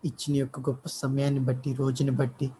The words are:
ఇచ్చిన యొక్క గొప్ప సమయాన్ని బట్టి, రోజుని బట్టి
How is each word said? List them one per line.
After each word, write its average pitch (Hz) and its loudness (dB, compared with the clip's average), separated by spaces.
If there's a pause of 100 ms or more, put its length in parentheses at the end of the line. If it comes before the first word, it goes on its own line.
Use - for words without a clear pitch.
(100)
ఇచ్చిన - -2
యొక్క 131 -6
గొప్ప 131 -2 (180)
సమయాన్ని 139 2
బట్టి, 131 0
రోజుని 135 2
బట్టి 131 0 (120)